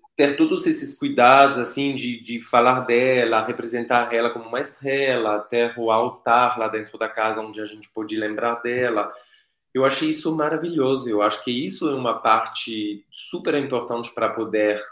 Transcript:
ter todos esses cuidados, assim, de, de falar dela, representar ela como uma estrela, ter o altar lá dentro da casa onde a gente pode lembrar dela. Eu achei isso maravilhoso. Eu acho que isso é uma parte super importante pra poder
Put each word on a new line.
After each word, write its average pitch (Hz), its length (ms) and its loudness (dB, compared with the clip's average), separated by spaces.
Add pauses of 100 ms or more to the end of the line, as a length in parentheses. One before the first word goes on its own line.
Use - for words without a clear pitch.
(160)
ter 143 200 4
todos 160 300 2
esses 151 320 -2
cuidados, 135 600 6
assim, 139 360 -2
de, 120 260 -6
de 117 200 -10
falar 127 400 4
dela, 120 680 2
representar 117 680 -2
ela 117 180 0
como 117 180 -12
uma 123 120 -4
estrela, 135 760 -2
ter 117 400 -2
o 113 140 0
altar 120 640 2
lá 110 80 -2
dentro 110 320 -8
da 110 100 -4
casa 110 320 -2
onde 107 200 -12
a 107 40 -8
gente 107 260 -18
pode 107 260 -8
lembrar 107 460 -4
dela. 120 500 -2 (600)
Eu 131 120 2
achei 135 260 2
isso 160 240 -2
maravilhoso. 151 720 0
Eu 104 140 2
acho 107 220 0
que 127 80 -4
isso 160 360 -4
é 139 60 0
uma 120 240 -2
parte 110 960 -2
super - 420 -6
importante 120 580 -4
pra 113 160 -2
poder 107 640 0